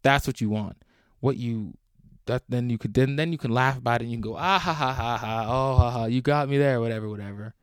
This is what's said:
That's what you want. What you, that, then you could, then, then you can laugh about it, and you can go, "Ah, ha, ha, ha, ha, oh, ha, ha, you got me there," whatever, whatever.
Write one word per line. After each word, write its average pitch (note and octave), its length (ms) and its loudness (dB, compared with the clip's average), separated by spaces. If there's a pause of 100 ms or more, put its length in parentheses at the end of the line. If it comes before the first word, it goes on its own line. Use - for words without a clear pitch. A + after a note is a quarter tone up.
That's C#3 240 4
what - 160 -4
you G#2+ 80 0
want. G#2 340 -6 (360)
What C3 180 0
you, A2+ 400 -6 (480)
that, B2 200 -2
then B2 220 -2
you A#2+ 80 0
could, A2 160 -6
then, C3 240 4
then D#3+ 160 -2
you D#3 60 -4
can A#2+ 140 -2
laugh C3 260 2
about A#2+ 240 0
it, - 20 -6
and A#2 80 -6
you A#2 60 -4
can A2 120 -6
go, A2+ 60 -8
"Ah, F#3 220 2
ha, E3+ 160 0
ha, C#3 180 0
ha, A#2+ 240 -2
ha, A2 320 -2
oh, C3 280 2
ha, B2 140 6
ha, A#2+ 140 -2
you A#2+ 160 2
got C#3+ 300 2
me C#3 80 2
there," C#3 200 4
whatever, A2+ 300 -2
whatever. G#2 540 -10